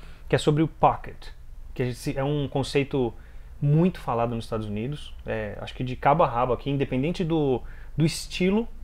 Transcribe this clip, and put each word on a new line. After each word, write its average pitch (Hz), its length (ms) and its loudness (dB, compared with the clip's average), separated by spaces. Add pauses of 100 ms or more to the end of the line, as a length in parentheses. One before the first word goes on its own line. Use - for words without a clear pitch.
(280)
que - 80 4
é 131 40 2
sobre 151 240 4
o 151 40 4
pocket, - 600 0 (460)
que - 100 -4
a - 20 2
gente 123 120 -4
se-, 139 200 -4
é 135 60 0
um 143 240 0
conceito 131 680 0 (480)
muito 160 380 4
falado 117 360 0
nos 113 100 -4
Estados 110 220 -4
Unidos. 113 460 -6 (120)
É, 107 360 -4
acho 110 120 -10
que - 100 -6
de 127 120 -4
cabo 147 280 6
a 156 40 6
rabo 123 260 2
aqui, 139 160 -2
independente 139 540 0
do, 151 380 2 (340)
do 147 100 4
estilo, 196 600 0 (160)